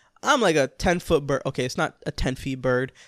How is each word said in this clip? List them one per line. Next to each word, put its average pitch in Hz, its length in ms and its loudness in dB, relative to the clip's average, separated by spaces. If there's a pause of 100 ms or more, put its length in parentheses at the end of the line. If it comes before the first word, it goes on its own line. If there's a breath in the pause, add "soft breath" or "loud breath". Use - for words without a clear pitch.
(220 soft breath)
I'm 269 200 2
like 175 140 4
a 135 120 4
ten 175 320 0
foot 156 260 0
bird. 139 200 -2
Okay, 131 200 -2
it's - 120 -6
not 165 180 -2 (100)
a 151 60 -4
ten 127 240 -2
feet 131 260 -8
bird, 127 300 0 (160 soft breath)